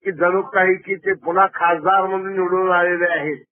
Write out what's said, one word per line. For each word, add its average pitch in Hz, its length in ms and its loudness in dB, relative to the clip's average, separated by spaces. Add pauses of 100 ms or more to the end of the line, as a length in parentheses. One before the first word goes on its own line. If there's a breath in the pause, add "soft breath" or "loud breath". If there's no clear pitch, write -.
की 190 60 -2
जणू 180 300 0
काही 190 340 2
की 190 200 -6
ते 190 180 -4
पुन्हा 185 400 0
खासदार 175 520 2
म्हणून 190 280 -4
निवडून 185 380 0
आलेले 175 380 2
आहेत 151 280 -4 (160)